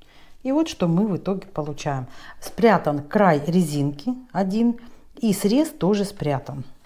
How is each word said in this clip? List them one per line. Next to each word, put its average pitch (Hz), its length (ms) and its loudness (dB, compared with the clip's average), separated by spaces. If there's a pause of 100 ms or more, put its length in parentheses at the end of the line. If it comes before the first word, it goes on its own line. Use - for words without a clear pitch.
(420)
И 262 100 -2
вот 320 160 2
что 185 200 -2
мы 180 200 2
в 180 80 0
итоге 185 300 -4
получаем. 143 640 -6 (340)
Спрятан 165 600 2
край 175 420 4
резинки 151 680 0 (160)
один. 220 480 0 (420)
И 220 100 2
срез 226 380 2
тоже 202 360 0
спрятан. 139 580 -4 (220)